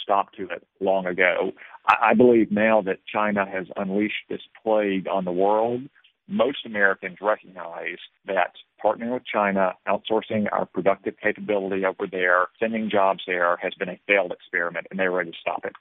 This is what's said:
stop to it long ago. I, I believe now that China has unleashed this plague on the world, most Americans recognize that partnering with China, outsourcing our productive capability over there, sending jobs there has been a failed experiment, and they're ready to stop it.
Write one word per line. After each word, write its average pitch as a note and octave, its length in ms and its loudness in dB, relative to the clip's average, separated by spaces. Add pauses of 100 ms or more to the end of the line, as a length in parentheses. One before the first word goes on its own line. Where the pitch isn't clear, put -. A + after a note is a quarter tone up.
stop G2 320 0
to G2+ 100 -12
it E2+ 220 -12 (140)
long F#2+ 280 0
ago. F2+ 440 0 (360)
I, A2 240 4
I - 20 4
believe A#2 380 6
now G#2+ 320 4
that F#2 160 -4 (120)
China G#2 380 0
has F#2+ 160 -6 (100)
unleashed G2+ 540 -4
this G2+ 120 -8 (220)
plague G2+ 440 0
on F#2 180 -2
the F2+ 60 -4
world, G#2+ 500 2 (460)
most A#2 400 0
Americans G2 520 0
recognize F2 800 -4 (300)
that F#2+ 240 0 (300)
partnering A#2 300 0
with B2 140 -6
China, G2 480 2 (140)
outsourcing G#2+ 640 -2
our F#2+ 160 0
productive F#2+ 540 -2
capability G2 640 -2
over F#2+ 260 -2
there, F2+ 360 2 (140)
sending A2+ 320 -2
jobs G2 340 2
there F2 320 0
has F#2 160 -6
been F#2 160 -6
a - 180 -12
failed F#2+ 240 2
experiment, E2+ 600 -6
and F#2+ 80 -8
they're F#2+ 120 0
ready F2 200 -4
to - 100 -18
stop E2+ 240 -6
it. - 160 -8